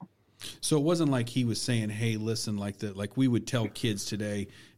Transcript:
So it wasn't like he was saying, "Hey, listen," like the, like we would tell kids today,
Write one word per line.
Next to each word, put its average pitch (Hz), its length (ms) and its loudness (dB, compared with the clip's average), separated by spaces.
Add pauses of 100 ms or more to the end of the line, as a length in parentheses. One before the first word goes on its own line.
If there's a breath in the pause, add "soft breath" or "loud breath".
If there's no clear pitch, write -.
(600 loud breath)
So - 160 2
it 143 60 4
wasn't 165 280 4
like 123 160 2
he 127 160 0
was 113 180 0
saying, 113 280 0
"Hey, 110 260 0
listen," 110 420 -2
like 101 200 -4
the, 104 160 -6
like 101 240 -6
we 131 100 6
would 117 180 4
tell 117 220 0
kids 104 380 -2
today, 104 420 -4 (300 soft breath)